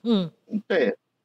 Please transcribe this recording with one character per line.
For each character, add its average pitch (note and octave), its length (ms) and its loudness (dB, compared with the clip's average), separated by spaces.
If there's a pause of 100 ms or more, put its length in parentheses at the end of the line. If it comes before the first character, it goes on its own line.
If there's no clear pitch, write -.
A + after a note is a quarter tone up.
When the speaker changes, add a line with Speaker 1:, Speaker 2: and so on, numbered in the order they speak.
Speaker 1:
嗯。 G3 260 0 (380)
Speaker 2:
对。 C3+ 300 2 (260)